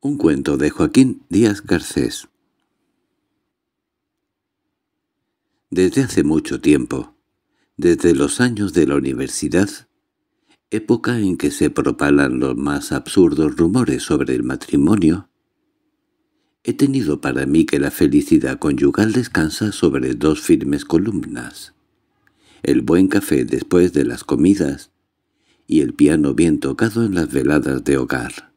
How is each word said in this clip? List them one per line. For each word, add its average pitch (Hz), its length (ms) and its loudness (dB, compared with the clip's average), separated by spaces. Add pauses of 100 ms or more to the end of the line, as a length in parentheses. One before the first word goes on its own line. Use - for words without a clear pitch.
Un 143 160 -4
cuento 143 400 0
de 143 140 0
Joaquín - 580 -2
Díaz 101 380 0
Garcés. - 600 -4 (3500)
Desde 95 340 0
hace 110 200 0
mucho 73 380 -2
tiempo, 65 560 -2 (600)
desde 85 380 2
los - 260 -2
años 104 320 -2
de 82 140 2
la 71 80 0
universidad, 101 760 -2 (1000)
época 120 480 -2
en 98 200 0
que 71 120 -2
se 73 200 0
propalan 67 680 0
los 64 180 -2
más 71 360 -4
absurdos 76 640 2
rumores 85 480 0
sobre 65 320 -2
el 60 80 -4
matrimonio, 80 840 0 (1300)
he 107 100 -4
tenido 123 480 0
para 67 260 -4
mí 76 200 4
que 69 140 0
la 69 100 0
felicidad 71 680 2
conyugal 71 520 2
descansa 104 600 -2
sobre 65 420 0
dos 76 260 0
firmes 73 440 0
columnas: - 920 -4 (880)
el - 180 2
buen 92 280 4
café 78 360 0
después 87 480 0
de 71 120 0
las 60 180 -6
comidas 76 680 0 (720)
y - 160 0
el - 140 -2
piano 73 400 2
bien 80 240 2
tocado 104 460 -2
en 101 100 -2
las 85 180 -2
veladas 67 520 0
de 71 120 2
hogar. 64 600 -6